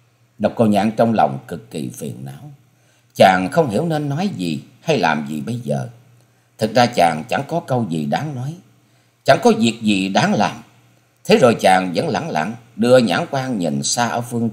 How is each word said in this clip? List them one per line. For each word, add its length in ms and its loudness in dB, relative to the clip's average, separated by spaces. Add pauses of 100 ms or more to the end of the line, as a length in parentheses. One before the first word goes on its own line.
(380)
Độc 180 -2
Cô 100 2
Nhạn 260 2
trong 220 2
lòng 340 0
cực 240 -14
kỳ 220 -8
phiền 220 -12 (100)
não. 260 -18 (640)
Chàng 360 4
không 180 2
hiểu 160 -2
nên 240 -4
nói 260 -4
gì 240 -4 (220)
hay 160 0
làm 320 0
gì 120 -6
bây 140 -6
giờ. 320 -6 (680)
Thực 180 -4
ra 100 6
chàng 440 0
chẳng 180 -2
có 120 -4
câu 300 -4
gì 160 -4
đáng 300 -4
nói, 180 -8 (720)
chẳng 180 6
có 140 6
việc 240 0
gì 280 0
đáng 240 2
làm. 220 0 (680)
Thế 120 6
rồi 220 6
chàng 360 4
vẫn 140 -2
lẳng 200 -4
lặng 240 -4 (220)
đưa 220 6
nhãn 340 2
quan 280 -4
nhìn 240 -2
xa 240 -2
ở 140 -2
phương 320 -4